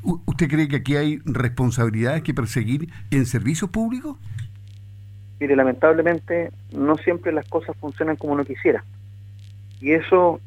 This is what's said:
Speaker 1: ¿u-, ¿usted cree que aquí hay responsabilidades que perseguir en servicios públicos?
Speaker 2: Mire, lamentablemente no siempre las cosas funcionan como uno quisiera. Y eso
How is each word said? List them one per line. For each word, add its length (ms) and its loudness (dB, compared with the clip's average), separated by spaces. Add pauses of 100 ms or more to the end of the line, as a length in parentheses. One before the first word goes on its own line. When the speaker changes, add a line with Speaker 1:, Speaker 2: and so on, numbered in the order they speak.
Speaker 1:
¿u-, 240 0
¿usted 240 2
cree 180 4
que 100 0
aquí 180 0
hay 300 0
responsabilidades 1000 2
que 100 -2
perseguir 560 0 (220)
en 160 4
servicios 420 0
públicos? 480 -2 (1200)
Speaker 2:
Mire, 160 4
lamentablemente 960 4 (220)
no 240 2
siempre 340 0
las 160 -2
cosas 300 -4
funcionan 400 -4
como 160 -2
uno 100 0
quisiera. 400 0 (960)
Y 120 0
eso 560 4